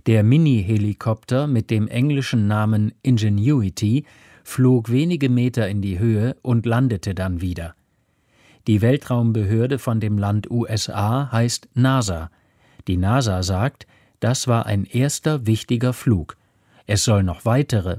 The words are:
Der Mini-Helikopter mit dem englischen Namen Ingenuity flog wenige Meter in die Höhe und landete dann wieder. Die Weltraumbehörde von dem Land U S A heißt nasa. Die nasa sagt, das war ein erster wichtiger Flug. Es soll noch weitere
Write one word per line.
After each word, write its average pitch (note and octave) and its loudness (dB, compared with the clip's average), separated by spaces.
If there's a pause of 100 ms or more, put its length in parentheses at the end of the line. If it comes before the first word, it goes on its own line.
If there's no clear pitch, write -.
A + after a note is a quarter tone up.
Der A2+ 4
Mini-Helikopter A2+ 0
mit A#2+ -2
dem G#2+ 0
englischen C3 0
Namen G#2+ 0
Ingenuity A2 0 (380)
flog B2+ 2
wenige C#3 0
Meter B2 0
in G2+ -2
die F#2+ -4
Höhe A2+ 0
und A#2+ 0
landete A2+ 0
dann F#2 -4
wieder. E2 -6 (960)
Die G#2 4
Weltraumbehörde A#2 0
von A2 -2
dem G#2 -2
Land G2+ -2
U A#2 -2
S A2 -6
A A#2 -2
heißt A#2 -2
nasa. A#2 0 (580)
Die F2+ 0
nasa G2+ 0
sagt, F#2+ -4 (320)
das B2 -2
war A#2 0
ein G2+ -2
erster C3+ -2
wichtiger A#2+ 0
Flug. F#2 -2 (480)
Es G2+ 0
soll G2+ 4
noch F2 -4
weitere A2 0